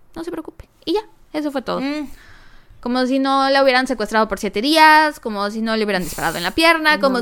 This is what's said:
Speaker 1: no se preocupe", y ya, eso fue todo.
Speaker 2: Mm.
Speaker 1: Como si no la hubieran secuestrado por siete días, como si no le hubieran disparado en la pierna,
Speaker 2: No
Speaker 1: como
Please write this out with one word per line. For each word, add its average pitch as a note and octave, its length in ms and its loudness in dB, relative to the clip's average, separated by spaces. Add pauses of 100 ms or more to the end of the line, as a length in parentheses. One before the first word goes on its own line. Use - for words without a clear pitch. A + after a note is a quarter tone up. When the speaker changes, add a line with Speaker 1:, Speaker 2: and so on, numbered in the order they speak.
(160)
Speaker 1:
no E4 80 -10
se E4+ 80 -12
preocupe", - 360 -14 (160)
y D#4+ 100 -2
ya, G#4+ 80 -2 (300)
eso D4+ 200 -4
fue C4+ 100 -4
todo. - 180 -6
Speaker 2:
Mm. C#4+ 300 -6 (720)
Speaker 1:
Como B3+ 280 -2
si C4+ 100 0
no C4+ 320 2
la C#4 140 4
hubieran C4 240 2
secuestrado A3 400 0
por G3 100 -6
siete G#3 240 -6
días, D#4 580 4
como G3+ 300 -4
si A3 140 -8
no A3+ 120 -2
le A3 80 0
hubieran G3 200 -2
disparado D#3 340 -4
en F3 60 -6
la F3+ 80 -4
pierna, D#4+ 460 2
Speaker 2:
No D4+ 40 -8
Speaker 1:
como C4+ 200 0